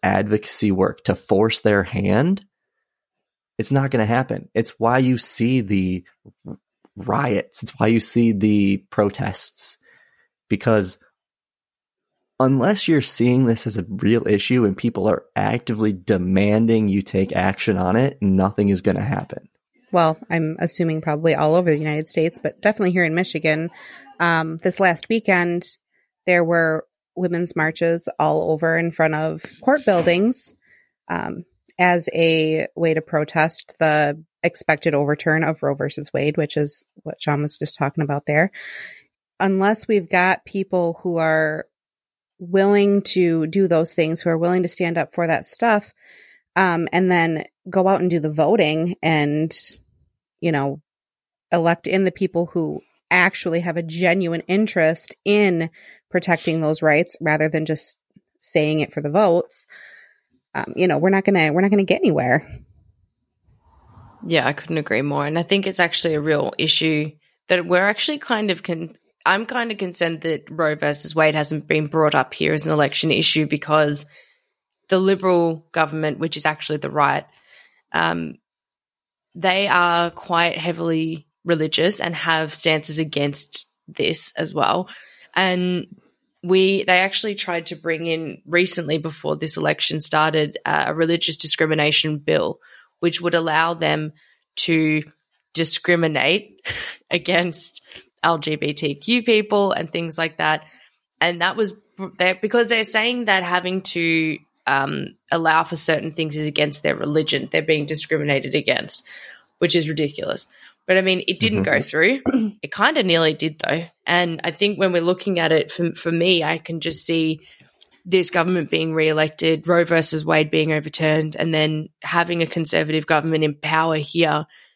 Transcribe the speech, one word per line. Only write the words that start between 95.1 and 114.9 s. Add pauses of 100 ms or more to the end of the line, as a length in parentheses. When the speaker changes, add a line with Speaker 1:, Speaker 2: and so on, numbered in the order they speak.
Speaker 3:
discriminate (260)
<laughs>
against (420)
L
G
B
T
Q
people
and
things
like
that. (540)
And
that
was, (440)
they,
because
they're
saying
that
having
to, (300)
um, (160)
allow
for
certain
things
is
against
their
religion,
they're
being
discriminated
against, (560)
which
is
ridiculous. (400)
But,
I
mean,
it
didn't
go
Speaker 1:
Mm-hmm.
Speaker 3:
through. (360)
<clears throat>
It
kinda
nearly
did,
though. (220)
And
I
think
when